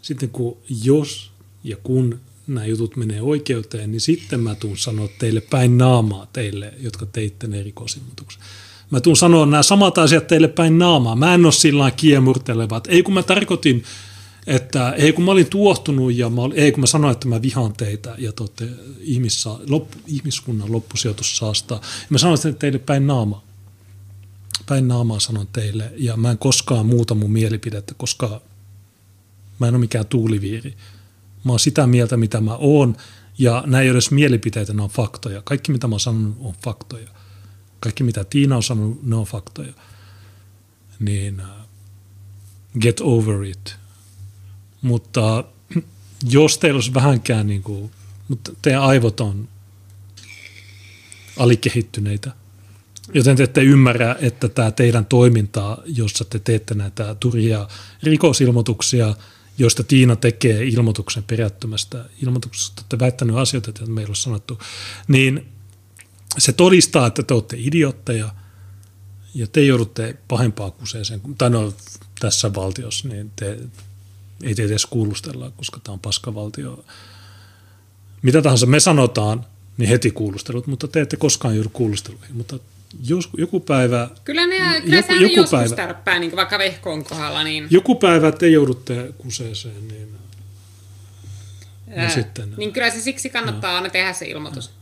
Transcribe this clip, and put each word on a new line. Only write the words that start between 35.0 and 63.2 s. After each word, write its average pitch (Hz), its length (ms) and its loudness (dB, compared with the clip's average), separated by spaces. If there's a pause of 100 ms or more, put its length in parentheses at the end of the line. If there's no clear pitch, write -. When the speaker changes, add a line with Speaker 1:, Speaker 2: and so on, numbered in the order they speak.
Speaker 1:
Kaikki, 139 300 -4
mitä 127 160 -2
mä 113 60 0
oon 101 60 -2
sanonut, 110 420 -2
on 110 120 -10 (100)
faktoja. 113 440 -12 (720)
Kaikki, 113 240 -4
mitä 113 200 -2
Tiina 139 320 2
on 113 80 0
sanonut, 110 400 -4
ne 117 120 -2
on 110 100 -2
faktoja. - 480 -14 (1300)
Niin, 101 400 -4
äh, 95 80 -14 (1300)
get 117 220 2
over 110 420 0
it. 95 320 -14 (1080)
Mutta 117 600 0 (400)
<clears throat> - 0 - (460)
jos 143 280 6
teillä 147 200 2
olisi 127 160 -4
vähänkään 123 540 2
niinku, 101 440 -6 (360)
mutta - 240 -8 (100)
teidän 139 200 2
aivot 131 400 4
on 104 260 -4 (1900)
alikehittyneitä – 113 920 0 (840)
Joten 135 240 6
te 139 60 6
ette 135 200 4
ymmärrä, 127 580 6
että 123 280 0
tää 113 220 0
teidän 117 340 2
toimintaa, 113 800 2
jossa 117 400 -4
te 110 140 -8
teette 110 340 -2
näitä 104 460 -6
turhia 110 480 0 (360)
rikosilmoituksia, 123 1120 2 (440)
joista 120 260 2
Tiina 127 320 6
tekee 113 480 2
ilmoituksen 113 600 0
perättömästä 110 840 -6 (180)
ilmoituksesta. 127 520 -6
Te - 60 -18
olette - 180 -6
väittänyt 123 360 0